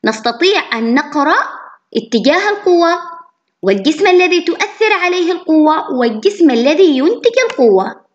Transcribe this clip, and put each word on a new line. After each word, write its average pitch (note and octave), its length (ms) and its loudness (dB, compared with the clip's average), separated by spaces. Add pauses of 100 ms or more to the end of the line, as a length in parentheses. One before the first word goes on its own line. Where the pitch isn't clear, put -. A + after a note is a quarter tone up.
نستطيع A#3+ 720 -2
أن A3+ 160 -2
نقرأ D4 420 0 (580)
اتجاه C4+ 560 0
القوة F4 520 0 (600)
والجسم G3+ 440 0
الذي F4+ 340 4
تؤثر G4+ 520 -2
عليه F4+ 400 -2
القوة D#4 600 0
والجسم B3 580 0
الذي C#4 480 2
ينتج A#4 400 0 (120)
القوة. A3+ 540 0 (100)